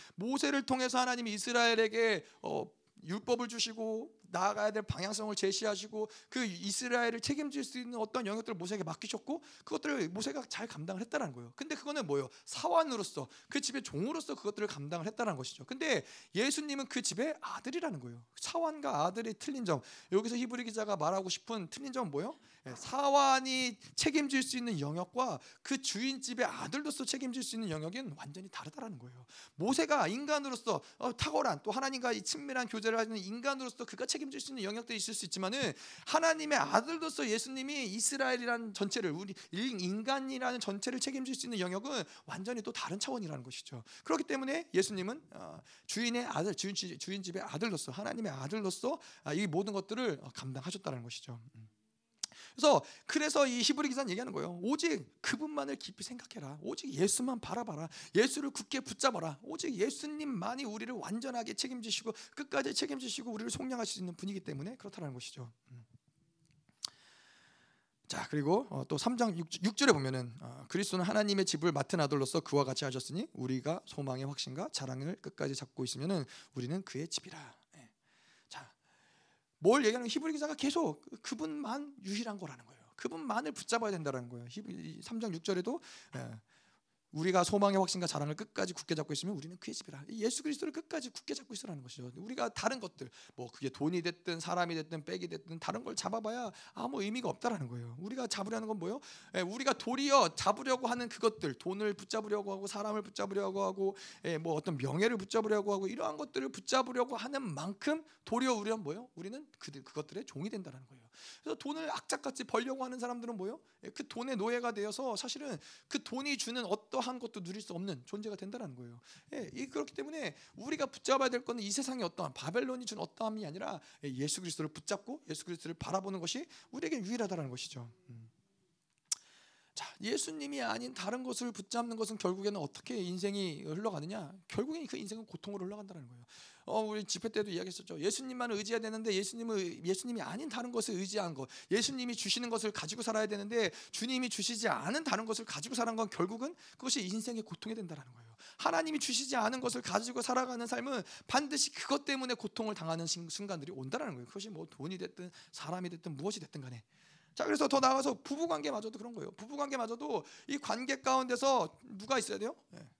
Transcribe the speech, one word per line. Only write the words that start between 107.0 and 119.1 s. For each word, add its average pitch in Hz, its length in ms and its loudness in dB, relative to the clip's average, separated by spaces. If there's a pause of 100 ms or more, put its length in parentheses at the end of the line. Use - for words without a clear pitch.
하는 269 260 -4
만큼 196 600 -2 (220)
도리어 247 300 4
우리는 220 280 0
뭐예요? 180 340 -6
우리는 226 300 -8 (120)
그들, 143 260 -12
그것들의 151 400 -6
종이 160 240 -6
된다라는 139 380 -8
거예요. 127 160 -20 (400)
그래서 311 160 -4
돈을 302 320 -4
악착같이 - 540 -4
벌려고 254 400 0
하는 254 140 -6
사람들은 240 380 -4
뭐예요? 202 240 -6 (240)
예, - 60 -10
그 - 160 -8
돈의 247 300 -2
노예가 233 360 2
되어서 208 440 -2
사실은 262 400 -4 (320)
그 - 140 -2
돈이 269 340 -2
주는 240 280 -2
어떠한 247 540 0
것도 226 240 -6
누릴 185 180 -6
수 - 120 -10
없는 175 340 -4
존재가 208 300 -6
된다라는 196 400 -8
거예요. 120 240 -14 (340)